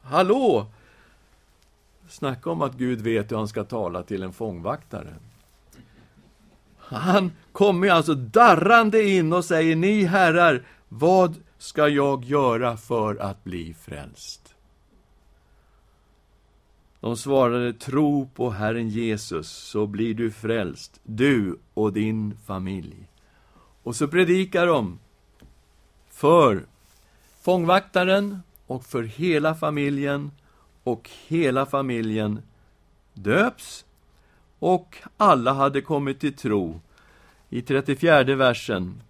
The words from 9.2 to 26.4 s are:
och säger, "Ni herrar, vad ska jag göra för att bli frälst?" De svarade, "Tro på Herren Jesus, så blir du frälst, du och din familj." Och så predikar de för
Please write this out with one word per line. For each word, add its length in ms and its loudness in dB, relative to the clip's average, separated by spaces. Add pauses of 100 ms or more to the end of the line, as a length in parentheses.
och 120 0
säger, 300 2
"Ni 280 2
herrar, 600 4 (260)
vad 460 4 (220)
ska 300 0
jag 360 0
göra 540 0
för 380 -2
att 280 -8
bli 300 -10
frälst?" 840 -18 (2500)
De 180 -6
svarade, 560 0
"Tro 640 -2
på 140 -4
Herren 400 -4
Jesus, 600 -6
så 380 -6
blir 260 -4
du 180 -4
frälst, 720 -8
du 560 0 (140)
och 200 0
din 520 -4
familj." 600 -10 (760)
Och 120 -8
så 120 -2
predikar 600 2
de 320 0 (1080)
för 560 4 (760)